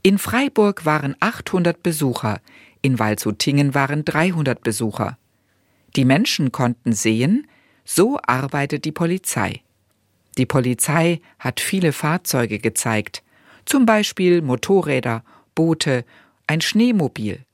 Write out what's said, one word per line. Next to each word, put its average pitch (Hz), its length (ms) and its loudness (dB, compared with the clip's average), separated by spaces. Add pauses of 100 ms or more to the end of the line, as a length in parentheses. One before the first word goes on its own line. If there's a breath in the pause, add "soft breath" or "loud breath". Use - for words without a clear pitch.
In 196 160 4
Freiburg 214 680 0
waren 147 340 0
achthundert 180 640 -2
Besucher, 131 580 -2 (400 soft breath)
in 127 180 2
Waldshut-Tiengen 127 720 0
waren 143 320 0
dreihundert 156 580 0
Besucher. 110 540 -4 (760)
Die 135 100 4
Menschen 139 460 2
konnten 120 420 -2
sehen, 123 540 0 (360 soft breath)
so 240 420 0
arbeitet 139 600 -2
die 156 60 -4
Polizei. - 720 -4 (760)
Die 131 80 2
Polizei 151 760 0 (200 soft breath)
hat - 200 -6
viele 180 320 0
Fahrzeuge 127 680 -2
gezeigt, 110 640 -4 (420 soft breath)
zum 269 200 2
Beispiel 190 560 2
Motorräder, 131 840 0 (320 soft breath)
Boote, 156 500 0 (420 soft breath)
ein 156 140 0
Schneemobil. 165 840 0 (100)